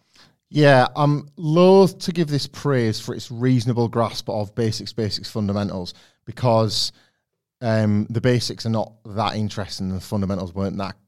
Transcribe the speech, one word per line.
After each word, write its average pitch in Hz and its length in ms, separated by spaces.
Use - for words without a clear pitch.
Yeah, 143 460
I'm 147 400
loath 180 640
to - 120
give 165 160
this 147 200
praise 120 520
for - 160
its - 160
reasonable 120 560
grasp 113 420
of 104 260
basics, 110 380
basics, - 360
fundamentals, 101 640
because, 110 640
um, 110 480
the 113 120
basics 120 440
are 113 40
not 110 240
that 104 300
interesting 101 540
and 92 80
the 87 80
fundamentals 95 480
weren't 98 240
that 98 180